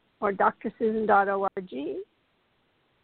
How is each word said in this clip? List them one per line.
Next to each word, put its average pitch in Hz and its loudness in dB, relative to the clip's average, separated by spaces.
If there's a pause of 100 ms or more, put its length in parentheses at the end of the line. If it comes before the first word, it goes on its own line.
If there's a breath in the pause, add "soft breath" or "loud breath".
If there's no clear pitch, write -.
(220)
or 202 0
D 190 -4
R - 4 (240)
Susan 220 0
dot 202 4
O 196 -2
R 196 -4
G. 277 -10 (1000)